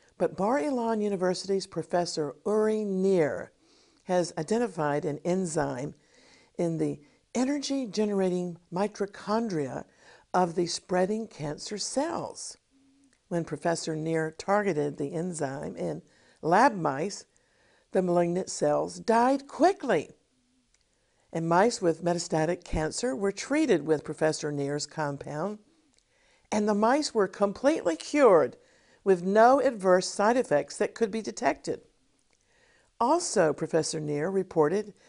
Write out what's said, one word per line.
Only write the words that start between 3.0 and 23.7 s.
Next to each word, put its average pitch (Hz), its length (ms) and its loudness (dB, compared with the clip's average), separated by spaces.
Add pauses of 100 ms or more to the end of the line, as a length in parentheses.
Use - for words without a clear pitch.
has 180 340 0
identified 165 640 -2
an 147 200 -4
enzyme 151 720 -2 (640)
in 165 200 0
the 147 220 -2 (340)
energy 269 520 -2
generating 185 720 -2 (140)
mitochondria 196 1120 -4 (500)
of 180 200 0
the 175 120 0
spreading 190 600 -2
cancer 156 520 -10
cells. - 800 -6 (720)
When 170 160 -2
Professor 170 520 -4
Nir 160 400 -2
targeted 151 640 0
the 143 160 -6
enzyme 156 640 -6
in 170 260 -6 (400)
lab 214 320 4
mice, 160 500 -4 (680)
the 190 100 2
malignant 175 480 0
cells 147 480 0
died 240 480 2
quickly. 277 640 0 (1200)
And 165 160 -2
mice 196 320 4
with 165 240 2
metastatic 170 600 -2
cancer 170 500 -2
were 196 180 -2
treated 247 540 0